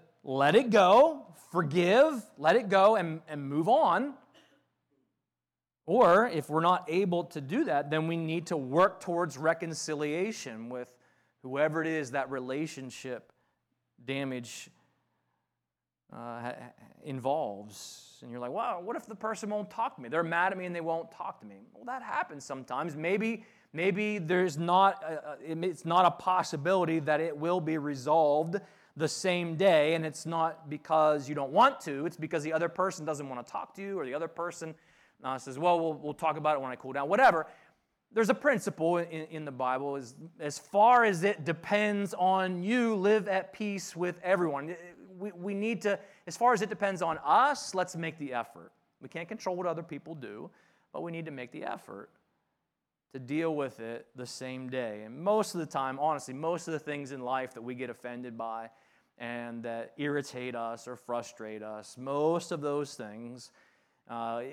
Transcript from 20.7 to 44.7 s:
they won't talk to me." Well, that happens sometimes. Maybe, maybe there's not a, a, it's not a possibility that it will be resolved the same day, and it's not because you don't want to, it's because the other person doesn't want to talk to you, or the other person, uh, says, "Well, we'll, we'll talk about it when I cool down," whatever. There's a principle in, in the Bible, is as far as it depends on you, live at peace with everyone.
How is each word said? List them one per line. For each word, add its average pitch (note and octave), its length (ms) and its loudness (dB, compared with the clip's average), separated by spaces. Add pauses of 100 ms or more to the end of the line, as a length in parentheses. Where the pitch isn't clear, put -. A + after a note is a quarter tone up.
they E3+ 60 -6
won't E3 320 -4
talk F3+ 300 -12
to - 40 -18
me." G2 120 -18 (160)
Well, G#3 100 -20
that B3+ 180 -8
happens G#3 440 -6
sometimes. C3+ 500 -6
Maybe, G3 480 -2 (300)
maybe G3+ 460 0
there's F3 380 0
not F#3 460 4
a, D3+ 300 -8
a, D#3+ 320 -6
it's F3 180 -6
not F3 220 6
a E3+ 60 6
possibility F3 880 0
that D3+ 200 2
it D#3+ 160 -2
will E3+ 240 0
be D#3 180 0
resolved D3 800 2 (400)
the D3+ 140 0
same F3 480 -2
day, D#3+ 380 6
and D#3+ 100 -2
it's D3+ 200 -10
not D#3+ 440 -2
because D3+ 580 2
you D3 80 -6
don't C#3 160 -4
want B3+ 300 6
to, D3 240 -4
it's E3+ 100 -6
because D#3 280 -4
the D#3 100 -2
other E3 160 2
person F3+ 340 -2
doesn't D3 240 -4
want B2 180 -10
to - 60 -18
talk - 240 -8
to G3 60 -12
you, G3 180 -6
or C#3+ 60 -4
the B2+ 80 -6
other D#3+ 160 -4
person, E3 440 -8 (500)
uh, C3 140 -4
says, C3 200 -10
"Well, F3 220 4
we'll, E3 140 0
we'll D3 200 -6
talk D3+ 240 0
about D3+ 180 2
it C3+ 60 -2
when B2+ 100 -6
I B2 40 -6
cool C3 180 -10
down," C#3 160 -2
whatever. G3 380 6 (680)
There's G#3+ 160 4
a B3 60 2
principle F3 600 0
in, D#3+ 340 -6
in D#3 140 -8
the C#3+ 60 -8
Bible, C3 440 -2
is B2+ 180 -10 (260)
as D3 200 -6
far A#3 440 6
as F#3 200 2
it F#3+ 200 0
depends G3+ 720 0
on F#3 480 2
you, A3+ 320 2
live G3+ 340 2
at F#3+ 240 -2
peace G3+ 440 -6
with F3 280 -4
everyone. E3+ 520 0 (420)